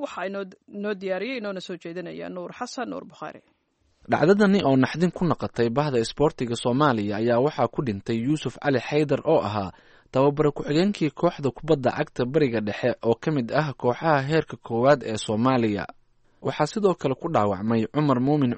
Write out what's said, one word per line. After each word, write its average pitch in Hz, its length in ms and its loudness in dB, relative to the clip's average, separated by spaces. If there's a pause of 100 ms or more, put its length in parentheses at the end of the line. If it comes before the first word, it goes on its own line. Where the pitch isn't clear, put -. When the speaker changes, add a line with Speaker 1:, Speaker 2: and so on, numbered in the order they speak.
Speaker 1:
waxaa 185 260 -8
inoo, 196 140 -8 (340)
inoo 208 160 -4
diyaariyey, 190 460 -6
inoona 196 220 -8
soo 180 160 -12
jeedinaya 170 520 -12
Nuur 180 240 -12
Xasan, 247 360 -8
Nuur - 160 -10
Bukhaari. - 360 -16 (680)
Speaker 2:
Dhacdadani 196 540 4
oo 135 120 4
naxdin 151 360 2
ku - 140 -2
noqotay 117 440 0
bahda 135 300 0
isboortiga 120 560 0
Soomaaliya 120 640 2
ayaa 117 240 2
waxaa 139 260 0
ku - 140 -4
dhintay 113 400 -2
Yuusuf 135 400 -4
Cali 135 180 0
Xaydar 147 460 0
oo - 160 4
ahaa 101 300 -4 (420)
tababare 143 400 4
ku-xigeenkii 165 580 0
kooxda 151 400 -2
kubadda 123 460 0
cagta - 280 -4
Bariga 127 360 0
Dhexe 104 320 -2 (100)
oo 185 140 4
ka 165 140 -2
mid 120 200 -2
ah 143 220 0
kooxaha 139 480 0
heerka 143 400 -2
koowaad 123 420 2
ee 110 140 -4
Soomaaliya. 110 680 0 (600)
Waxaa 143 260 0
sidoo 196 220 2
kale 131 240 -2
ku - 160 -8
dhaawacmay 107 560 2
Cumar 143 320 2
Muumin 139 360 2